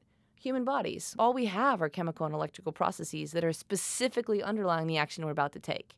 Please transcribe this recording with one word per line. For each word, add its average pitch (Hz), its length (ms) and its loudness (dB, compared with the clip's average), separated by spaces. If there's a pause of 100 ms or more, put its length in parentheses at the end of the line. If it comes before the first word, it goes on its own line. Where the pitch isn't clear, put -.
(420)
Human 254 240 0
bodies, - 520 -2
all 233 160 6
we 247 120 2
have 214 360 2
are 156 80 2
chemical 165 360 -2
and 151 100 -2
electrical 156 380 -4
processes 156 580 -2
that 165 120 0
are 165 100 2
specifically 233 920 0
underlying 180 440 0
the 160 100 2
action 151 280 0
we're 151 60 -2
about 143 220 0
to - 60 -12
take. - 380 -6